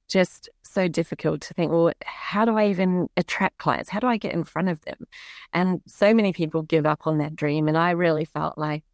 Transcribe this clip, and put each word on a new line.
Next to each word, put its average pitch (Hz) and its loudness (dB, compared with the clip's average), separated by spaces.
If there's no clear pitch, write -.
just - 0
so 185 -2
difficult 160 -2
to - -16
think, 165 0
"Well, 170 4
how - -4
do 220 2
I 214 4
even 180 2
attract - -2
clients? - -4
How 196 -6
do 247 -2
I 240 0
get - -6
in 165 -2
front 170 -4
of 165 -4
them?" - -14
And 185 0
so 202 2
many 208 4
people 160 -2
give 156 2
up 151 0
on 156 2
that 151 -2
dream. 151 0
And 156 2
I 175 2
really 165 2
felt - -6
like, 151 -4